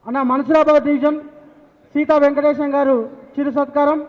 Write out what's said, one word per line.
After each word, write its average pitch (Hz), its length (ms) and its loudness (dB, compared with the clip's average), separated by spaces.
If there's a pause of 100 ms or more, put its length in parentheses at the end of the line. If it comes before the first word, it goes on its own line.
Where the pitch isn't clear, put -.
అన్న, 262 140 -4
మన్సూరాబాద్ 294 600 2
డివిజన్ 294 360 0 (720)
సీతా 302 240 0
వెంకటేశం 285 580 0
గారు 269 340 0 (300)
చిరు 285 120 -4
సత్కారం. 285 580 -2